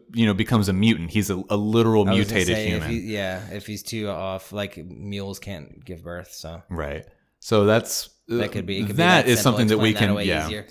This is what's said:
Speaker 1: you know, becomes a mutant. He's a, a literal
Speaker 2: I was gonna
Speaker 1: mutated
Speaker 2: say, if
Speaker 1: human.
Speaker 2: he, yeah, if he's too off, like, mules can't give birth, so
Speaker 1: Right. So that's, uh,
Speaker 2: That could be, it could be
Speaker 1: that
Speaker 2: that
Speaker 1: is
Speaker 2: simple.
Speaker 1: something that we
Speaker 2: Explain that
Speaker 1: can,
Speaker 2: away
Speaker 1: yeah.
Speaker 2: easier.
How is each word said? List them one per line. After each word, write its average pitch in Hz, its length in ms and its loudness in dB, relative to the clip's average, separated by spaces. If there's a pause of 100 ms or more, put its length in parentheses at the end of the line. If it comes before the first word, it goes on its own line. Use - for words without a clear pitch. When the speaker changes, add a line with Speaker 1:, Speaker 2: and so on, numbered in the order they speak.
(120)
Speaker 1:
you 113 140 2
know, 104 80 4
becomes 104 340 2
a 98 40 2
mutant. 92 400 2
He's 104 180 0
a, 92 180 -2
a 104 80 0
literal 107 520 4
Speaker 2:
I 98 60 4
was 101 140 2
gonna 104 120 2
Speaker 1:
mutated 87 160 2
Speaker 2:
say, 107 100 -2
if 85 160 0
Speaker 1:
human. 76 80 -4
Speaker 2:
he, 117 80 -4 (160)
yeah, 95 360 -4
if 101 160 -12
he's 104 180 -10
too 107 240 -6
off, 95 440 -8
like, 101 240 -6
mules 98 640 -10
can't - 460 -14
give 85 180 -14
birth, 87 300 -12
so 82 360 -14
Speaker 1:
Right. 78 380 -8 (360)
So 104 220 4
that's, - 460 2 (200)
uh, 113 60 -2
Speaker 2:
That 107 160 -2
could 98 140 -6
be, 95 100 -6
it 101 40 -4
could 107 80 -2
be 98 60 -4
Speaker 1:
that 165 300 4
Speaker 2:
that - 20 0
Speaker 1:
is 120 120 6
Speaker 2:
simple. 120 140 4
Speaker 1:
something 110 160 2
that 107 100 4
we 110 120 2
Speaker 2:
Explain 107 40 0
that 104 140 2
Speaker 1:
can, - 40 2
Speaker 2:
away 101 140 0
Speaker 1:
yeah. 80 200 0
Speaker 2:
easier. 104 240 -8